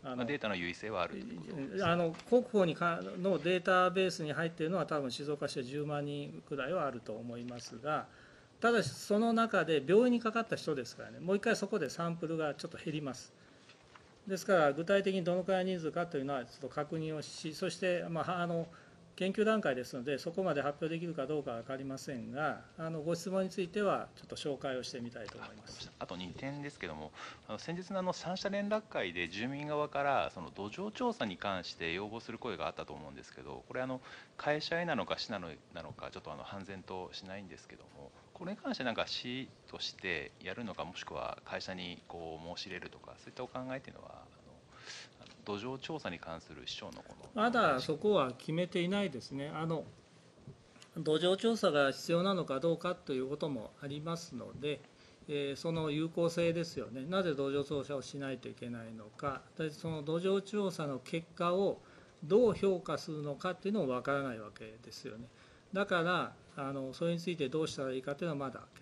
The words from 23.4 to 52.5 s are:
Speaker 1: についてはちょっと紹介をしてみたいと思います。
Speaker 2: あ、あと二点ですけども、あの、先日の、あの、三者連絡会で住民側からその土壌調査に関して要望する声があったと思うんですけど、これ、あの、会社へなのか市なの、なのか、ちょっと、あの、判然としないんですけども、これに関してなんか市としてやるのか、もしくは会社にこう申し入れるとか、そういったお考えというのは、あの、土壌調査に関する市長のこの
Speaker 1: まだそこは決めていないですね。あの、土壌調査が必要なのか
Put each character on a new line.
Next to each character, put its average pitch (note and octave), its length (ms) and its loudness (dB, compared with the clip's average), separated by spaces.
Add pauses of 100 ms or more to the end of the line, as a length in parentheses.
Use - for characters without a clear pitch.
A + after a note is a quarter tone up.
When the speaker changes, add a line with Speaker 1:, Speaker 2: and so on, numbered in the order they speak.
Speaker 1:
に F#3 40 -2
つ F#3 140 -2
い F3 60 0
て G#3 120 -2
は D3+ 340 2
ち - 60 -18
ょ - 40 -18
っ - 20 -20
と - 100 -8
紹 C#3 220 -2
介 C3+ 180 -2
を B2 60 -2
し - 80 -6
て B2+ 100 -6
み A#2+ 100 -6
た A2+ 140 -10
い - 20 -8
と G#2+ 120 -12
思 G#2+ 80 -10
い G#2+ 100 -16
ま G#2+ 100 -18
す。 - 320 -12
Speaker 2:
あ、 - 60 -4
あ - 20 -8
と - 120 -6
二 F2+ 100 -6
点 C#3 320 -6
で C#3+ 80 -6
す - 100 -12
け F#2+ 80 -4
ど D#2+ 80 -4
も、 D2+ 180 -8 (360)
あ A2+ 40 -6
の、 G#2 60 -6
先 F3 240 -4
日 F#3+ 120 -8
の、 F#3+ 60 2
あ - 20 0
の、 F#3 100 2
三 F3 240 -4
者 G3 140 0
連 G3+ 180 0
絡 G#3+ 220 2
会 F#2+ 240 -2
で F2 140 2
住 G#2 200 -2
民 C#3+ 200 -4
側 D3 200 0
か C#3+ 140 0
ら B2+ 320 4
そ F2+ 80 -8
の C#2+ 80 -8
土 G2 160 -6
壌 G#2 240 -6
調 A#3+ 240 0
査 - 100 0
に F#2+ 140 -2
関 F#2+ 260 -2
し - 140 -8
て E2 160 0
要 G2+ 140 -2
望 A2+ 120 -6
す - 100 -12
る A2+ 80 -6
声 G#2 200 -4
が D#2 80 0
あ E2+ 60 0
っ - 20 -10
た D2+ 100 -6
と D2 80 -10
思 C#2+ 160 -10
う - 20 -12
ん C#2+ 40 -14
で B1 100 -14
す - 100 -18
け B1+ 60 -14
ど、 C2 280 -10
こ - 40 -14
れ、 B2+ 80 -4
あ B2+ 60 0
の、 C3 160 -4 (340)
会 D3 240 2
社 E3 180 0
へ F3 60 0
な D#3+ 120 0
の F#2 100 0
か - 120 0
市 - 140 -4
な G2+ 60 -4
の、 E2+ 100 -6 (240)
な E2+ 100 -10
の D2+ 120 -10
か、 C#2 160 -10
ち - 80 -10
ょ - 20 -8
っ - 20 -20
と、 D#2+ 80 -10
あ D2+ 60 -8
の、 C2+ 80 -10
判 G2 220 -10
然 F#2+ 160 -10
と F#2 320 -8
し - 100 -10
な F#2+ 140 -8
い G2+ 40 -10
ん F#2 60 -14
で - 80 -14
す - 100 -20
け - 100 -18
ど - 80 -20 (120)
も、 C#2+ 140 -14 (220)
こ E3+ 140 -10
れ F#3+ 60 -4
に G#3+ 40 -6
関 C4 180 -4
し - 40 -6
て C3 60 -2
な A#2+ 80 0
ん - 20 -2
か F#2+ 120 0
市 B2+ 440 -6 (160)
と - 140 -14
し - 120 -6
て E2 400 -2 (100)
や F#2 120 -8
る A#2+ 100 -8
の F#2+ 100 -6
か、 D2+ 120 -4
も - 100 -12
し - 80 -8
く - 80 -10
は B1+ 320 -6
会 F#2 160 -6
社 - 140 -6
に F2 340 -8
こ E2 340 -10
う E2+ 140 -8
申 - 60 -8
し - 60 -8
入 F2+ 40 -10
れ F2+ 80 -8
る E2+ 80 -12
と - 100 -16
か、 - 200 -16
そ - 80 -20
う - 20 -14
い A#2+ 40 -18
っ - 20 -20
た B2+ 100 -8
お B2+ 40 -10
考 B2+ 100 -8 (160)
え C3 60 -6
と - 100 -16
い - 20 -18
う - 40 -16
の - 60 -16
は、 - 200 -16 (960)
あ - 60 -18
の、 - 80 -20 (100)
土 G2+ 140 -4
壌 B2+ 200 -6
調 D#3 200 -6
査 G#2+ 100 -6
に F2 100 -6
関 E2 220 -8
す D#2+ 140 -18
る C#2+ 100 -14
市 - 120 -6
長 - 100 -10
の - 160 -12
こ - 200 -16
の - 120 -18
Speaker 1:
ま A3 160 2
だ F3 300 4
そ D3 180 -2
こ G#3 160 4
は C3 240 4
決 - 140 -6
め F3 140 2
て F3+ 140 0
い F3 80 2
な G3+ 140 2
い F#3 80 0
で C3+ 100 -8
す - 120 -12
ね。 C#3 220 -4
あ D#3 120 -2
の、 D#3+ 180 0 (1120)
土 D#3 200 4
壌 F3+ 200 6
調 A3+ 180 4
査 G3+ 160 4
が C#3 200 8
必 - 220 -2
要 E3+ 100 6
な G3 100 4
の E3 140 2
か C3+ 140 0